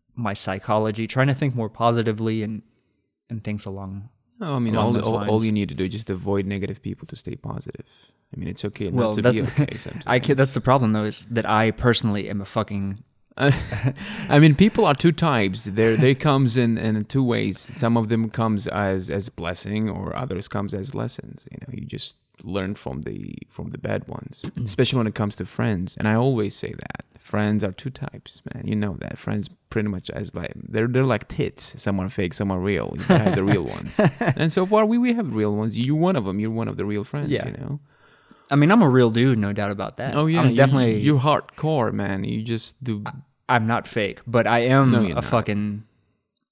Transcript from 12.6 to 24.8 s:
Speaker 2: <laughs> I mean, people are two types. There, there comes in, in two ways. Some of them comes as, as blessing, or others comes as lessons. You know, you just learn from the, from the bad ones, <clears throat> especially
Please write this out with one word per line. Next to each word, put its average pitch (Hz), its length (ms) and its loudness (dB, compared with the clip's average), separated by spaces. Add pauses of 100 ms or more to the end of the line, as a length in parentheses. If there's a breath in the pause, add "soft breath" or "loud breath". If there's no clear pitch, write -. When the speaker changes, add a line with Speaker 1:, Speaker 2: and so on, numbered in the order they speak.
Speaker 2:
<laughs> - 0 -
I - 1040 0
mean, 151 140 10
people 208 320 4
are 147 80 4
two 170 180 4
types. 113 520 0
There, 110 300 2
there 127 200 4
comes 135 420 2
in, 117 220 2
in 107 260 0
two 135 180 0
ways. 110 360 0
Some 117 400 0
of 110 100 0
them 113 220 0
comes 110 360 0
as, 95 440 -2
as 98 180 -4
blessing, 98 640 -4
or 92 260 -6
others 101 320 -6
comes 101 240 -6
as 101 220 -8
lessons. - 560 -10
You - 100 -16
know, - 60 -16 (120)
you - 80 -10
just - 300 -12 (280)
learn 95 320 -6
from 67 260 -10
the, 50 320 -10 (160)
from - 220 -12
the - 60 -12
bad 104 300 -6
ones, - 340 -14 (100)
<clears throat> - 120 -8
especially 120 320 0